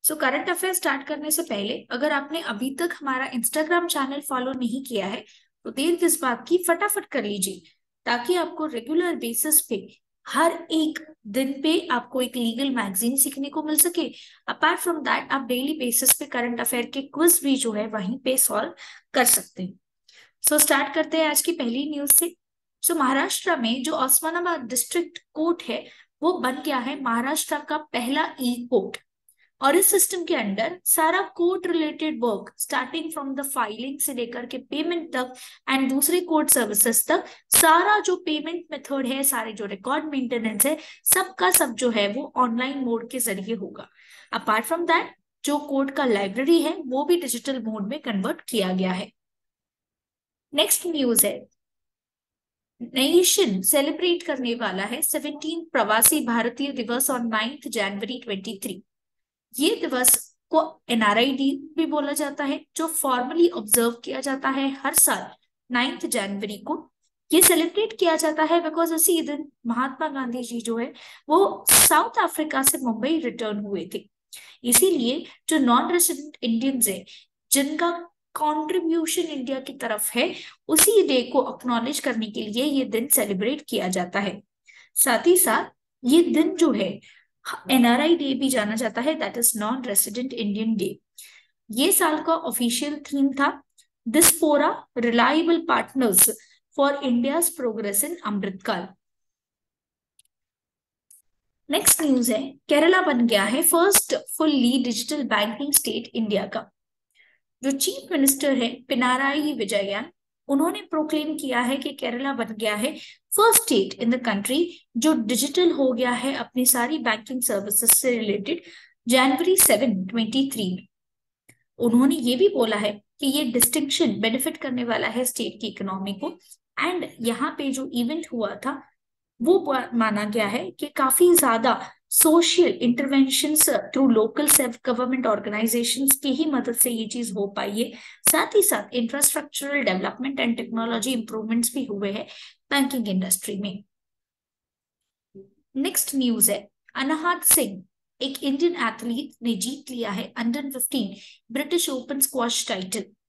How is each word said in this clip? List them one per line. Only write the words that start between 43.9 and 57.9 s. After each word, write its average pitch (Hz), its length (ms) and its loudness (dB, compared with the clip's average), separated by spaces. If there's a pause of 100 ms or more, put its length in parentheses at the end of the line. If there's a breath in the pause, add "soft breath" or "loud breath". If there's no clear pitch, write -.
Apart 226 360 -2
from 339 200 -2
that, - 180 2 (340)
जो 285 140 0
court 277 380 -2
का 294 100 0
library 240 560 2
है 311 160 -2
वो 269 280 -4
भी 349 160 2
digital 262 420 -6
mode 214 260 -6
में 294 120 -6
convert 226 480 -4
किया 190 240 0
गया 185 180 0
है। 185 200 -6 (1400)
Next 320 340 2
news 262 380 2
है, 196 60 2 (1500)
Nation 285 800 4
celebrate 311 640 2
करने 262 320 -2
वाला 196 280 -4
है 247 180 -6
सेवनटीन 311 680 -4
प्रवासी 226 540 4
भारतीय 240 460 -2
दिवस 240 400 -2
on 240 180 -2
ninth 226 380 -4
जनवरी 208 560 -6